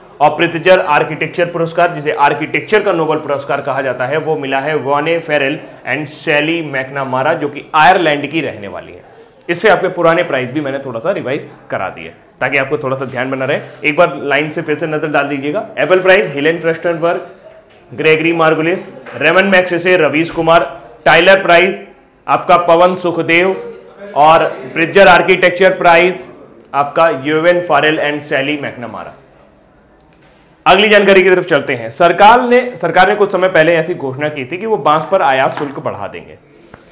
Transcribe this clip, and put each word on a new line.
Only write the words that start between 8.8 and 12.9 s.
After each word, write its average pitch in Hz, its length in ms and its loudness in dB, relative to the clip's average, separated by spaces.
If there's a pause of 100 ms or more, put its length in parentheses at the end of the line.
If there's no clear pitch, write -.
है। 90 120 -20 (460)
इससे 170 200 0
आपके 180 180 2
पुराने 170 360 0
प्राइज 131 280 -4
भी 151 100 -4
मैंने 135 180 -6
थोड़ा 127 200 -10
सा 160 120 -2
रिवाइज 160 360 -6 (220)
करा 101 200 -4
दिए 82 240 -14 (280)
ताकि 139 160 -2
आपको 135 200 -2
थोड़ा 131 200 -4